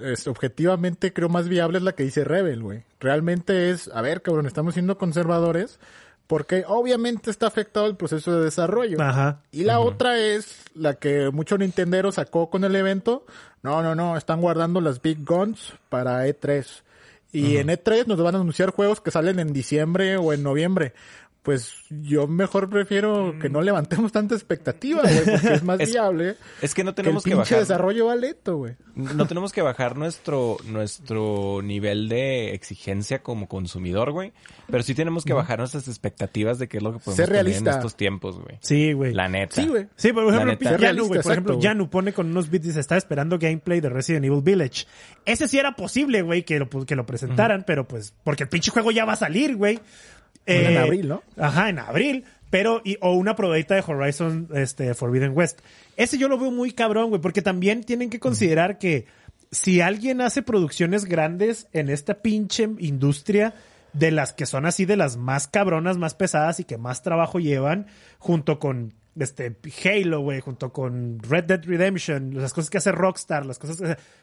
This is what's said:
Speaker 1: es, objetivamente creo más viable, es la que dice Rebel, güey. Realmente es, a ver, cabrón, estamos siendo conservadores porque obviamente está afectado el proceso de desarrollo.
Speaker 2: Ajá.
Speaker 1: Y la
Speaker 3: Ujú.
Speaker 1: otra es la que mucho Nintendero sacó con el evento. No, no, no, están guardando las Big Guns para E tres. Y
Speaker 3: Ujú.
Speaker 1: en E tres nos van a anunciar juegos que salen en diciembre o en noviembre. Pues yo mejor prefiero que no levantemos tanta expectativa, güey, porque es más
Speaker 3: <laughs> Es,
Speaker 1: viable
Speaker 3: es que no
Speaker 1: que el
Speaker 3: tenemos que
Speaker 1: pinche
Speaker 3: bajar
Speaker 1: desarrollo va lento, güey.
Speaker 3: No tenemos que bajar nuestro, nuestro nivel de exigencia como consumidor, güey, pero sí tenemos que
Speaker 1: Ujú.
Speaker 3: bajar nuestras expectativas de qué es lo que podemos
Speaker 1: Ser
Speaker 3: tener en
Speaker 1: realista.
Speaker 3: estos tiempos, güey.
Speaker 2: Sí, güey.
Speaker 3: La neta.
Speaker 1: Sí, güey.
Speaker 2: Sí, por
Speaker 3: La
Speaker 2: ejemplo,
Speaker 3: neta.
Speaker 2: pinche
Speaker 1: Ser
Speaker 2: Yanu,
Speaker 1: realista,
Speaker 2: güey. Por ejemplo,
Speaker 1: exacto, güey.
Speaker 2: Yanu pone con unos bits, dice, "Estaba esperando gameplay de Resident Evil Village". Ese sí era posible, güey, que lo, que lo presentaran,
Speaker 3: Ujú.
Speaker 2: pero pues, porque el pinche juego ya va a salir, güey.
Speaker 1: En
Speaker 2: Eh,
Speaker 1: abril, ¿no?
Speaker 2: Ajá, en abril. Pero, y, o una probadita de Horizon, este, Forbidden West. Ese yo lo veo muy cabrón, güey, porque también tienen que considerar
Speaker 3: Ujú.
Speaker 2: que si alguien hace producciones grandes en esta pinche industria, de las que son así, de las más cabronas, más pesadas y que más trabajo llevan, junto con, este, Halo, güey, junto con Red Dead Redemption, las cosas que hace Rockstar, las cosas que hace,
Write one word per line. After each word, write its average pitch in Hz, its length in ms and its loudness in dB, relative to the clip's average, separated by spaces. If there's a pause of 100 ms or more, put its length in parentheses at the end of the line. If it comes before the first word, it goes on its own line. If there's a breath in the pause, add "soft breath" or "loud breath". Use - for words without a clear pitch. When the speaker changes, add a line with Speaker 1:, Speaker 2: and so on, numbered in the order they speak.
Speaker 1:
es, 127 240 -4
objetivamente 175 880 0
creo 170 160 0
más 170 220 0
viable, 175 300 2
es 180 40 -2
la 185 80 0
que 165 120 -2
dice 135 200 0
Rebel, 147 400 0
güey. 104 200 -10 (180)
Realmente 175 680 0
es, 180 240 -4
a 113 80 -4
ver, 156 200 -2
cabrón, 156 240 0
estamos 156 300 -2
siendo 185 220 0
conservadores 170 800 0 (500 loud breath)
porque 170 400 0
obviamente 233 640 0
está 226 160 0
afectado 208 400 -2
el 214 80 -2
proceso 165 420 -2
de 160 80 2
desarrollo. 170 560 0
Speaker 2:
Ajá. 139 400 2 (100)
Speaker 1:
Y 156 120 -4
la 226 160 4
Speaker 3:
Ujú. 233 100 2
Speaker 1:
otra 240 300 0
es 214 420 -2 (140)
la 156 180 0
que 143 380 0
mucho 156 260 0
Nintendero 185 540 0
sacó 165 400 0
con 190 120 0
el 196 120 2
evento. 196 500 0 (380 loud breath)
No, 151 180 0
no, 160 140 0
no, 170 200 -2
están 160 240 -2
guardando 170 400 2
las 147 220 0
Big 156 240 -2
Guns 190 480 -2 (160)
para 127 380 0
E 143 80 0
tres. - 480 -4 (480 soft breath)
Y 143 220 2
Speaker 3:
Ujú. 143 80 4
Speaker 1:
en 143 100 0
E 175 60 0
tres 226 280 2
nos 202 160 0
van 170 140 2
a - 20 2
anunciar 180 320 0
juegos 202 320 2
que - 80 -6
salen 180 300 0
en 156 140 -2
diciembre 165 640 0
o 165 140 2
en 143 120 0
noviembre. 151 500 0 (480 loud breath)
Pues 131 300 -2 (180)
yo 147 380 -2
mejor 190 420 0
prefiero 202 720 0
que 151 80 -2
no 147 120 0
levantemos 196 500 2
tanta 214 240 0
expectativa, 254 680 -2
güey, 160 200 6
porque 208 300 4
es 160 100 2
más 180 160 0
Speaker 3:
<laughs> - 0 -
Es, 190 140 0
Speaker 1:
viable 190 420 0 (260 loud breath)
Speaker 3:
es 147 140 -2
que 190 80 0
no 185 100 -4
Speaker 1:
que - 80 -4
el 190 40 0
Speaker 3:
tenemos 160 180 2
que 180 80 0
Speaker 1:
pinche 196 240 2
Speaker 3:
bajar 226 40 6
Speaker 1:
desarrollo 196 480 2
va 240 100 0
lento, 240 400 -4
güey. 123 180 -8 (180)
Speaker 3:
No 139 320 0
tenemos 180 280 -4
que 202 80 -2
bajar 123 360 0
nuestro, 143 600 -4 (100)
nuestro 107 960 -4
nivel 101 460 -2
de 120 440 -2
exigencia 101 680 -8
como 110 240 -8
consumidor, 95 640 -4
güey, 185 220 -8 (360 loud breath)
pero 120 140 0
sí 135 100 -4
tenemos 160 300 -2
que 151 80 -2
Speaker 1:
Ujú. 147 100 2
Speaker 3:
bajar 113 180 -2
nuestras 127 280 -6
expectativas 107 720 -4
de 127 80 -6
qué - 100 -10
es 104 60 -4
lo 107 80 -4
que 113 80 -10
podemos 98 160 -6
Speaker 1:
Ser 170 120 4
Speaker 3:
tener 175 120 2
en 95 60 4
Speaker 1:
realista. 98 260 2
Speaker 3:
estos 123 240 -2
tiempos, 98 440 -4
güey. - 220 -18
Speaker 2:
Sí, 151 320 2
güey. 135 200 -2
Speaker 3:
La 92 160 0
neta. 98 320 -2
Speaker 1:
Sí, 302 60 0
güey. 220 280 0
Speaker 2:
Sí, 226 160 4
por 226 140 2
Speaker 3:
La 220 60 6
Speaker 2:
ejemplo, 220 200 4
Speaker 3:
neta. 214 80 -2
Speaker 2:
pinche 262 140 0
Speaker 1:
Ser 175 80 2
Speaker 2:
Yanu, 226 140 6
Speaker 1:
realista, 220 120 0
Speaker 2:
güey. 190 160 2
Por - 80 2
ejemplo, 180 220 2
Speaker 1:
exacto, - 0 -
güey. - 100 0
Speaker 2:
Yanu 202 260 2
pone 190 240 0
con 170 160 -2
unos 170 200 -2
bits, 165 180 0
dice, 156 140 -2
"Estaba 170 160 0
esperando 165 420 -2
gameplay 160 400 0
de 147 100 0
Resident 135 360 0
Evil 139 160 4
Village". 165 440 2 (400 loud breath)
Ese 233 220 0
sí 277 100 0
era 277 180 2
posible, 226 460 0
güey, 170 220 0
que 151 160 0
lo, 131 100 -2
que 135 280 -4
lo 123 80 -2
presentaran, 135 540 0
Speaker 3:
Ujú. 190 60 -10
Speaker 2:
pero 143 220 0
pues, 107 260 -12 (100)
porque 147 200 0
el 131 60 -6
pinche - 220 -2
juego 226 200 2
ya 220 140 2
va 220 80 0
a 214 40 0
salir, 226 380 0
güey. 208 240 2 (680 loud breath)
Speaker 1:
En 175 280 4
Speaker 2:
Eh, 170 60 6
Speaker 1:
abril, 165 280 2
¿no? 156 140 -4 (160)
Speaker 2:
Ajá, 160 320 2
en 180 80 -2
abril. 214 460 -2 (260 loud breath)
Pero, 220 340 2
y, 202 180 -4
o 180 120 4
una 190 220 2
probadita 175 400 0
de 190 100 2
Horizon, 160 720 -2
este, 131 400 -2
Forbidden 131 400 0
West. 165 240 0 (360 loud breath)
Ese 240 220 0
yo 269 100 2
lo 269 120 0
veo 262 100 -2
muy 247 220 -4
cabrón, 226 380 0
güey, 202 120 0
porque 175 220 -2
también 196 400 0
tienen 240 260 -4
que 233 100 -8
considerar 196 520 2
Speaker 3:
Ujú. 196 80 -12
Speaker 2:
que 156 260 0 (460 soft breath)
si 180 300 4
alguien 220 400 0
hace 247 200 0
producciones 190 640 0
grandes 180 640 0
en 147 180 -2
esta 147 340 -2
pinche 214 440 0 (120)
industria, 165 760 2 (400 loud breath)
de 151 160 4
las 151 240 0
que 139 140 -6
son 139 180 -2
así, 175 200 0
de 202 120 2
las 139 200 0
más 131 300 -2
cabronas, 180 520 0
más 160 160 -2
pesadas 165 440 0
y 180 40 -8
que 117 160 -10
más 123 240 -8
trabajo 165 360 0
llevan, 151 460 0 (320 loud breath)
junto 160 400 0
con, 123 360 -4 (260)
este, 123 360 -6 (280)
Halo, 185 380 2
güey, 139 200 -4
junto 127 320 -10
con 123 460 -6
Red 131 240 0
Dead 175 200 2
Redemption, 170 720 -2
las 131 200 -4
cosas 160 180 -4
que 190 80 -2
hace 190 120 2
Rockstar, 170 540 -2
las 131 140 -10
cosas 160 180 -10
que 185 80 -6
hace, 165 120 -2 (240 soft breath)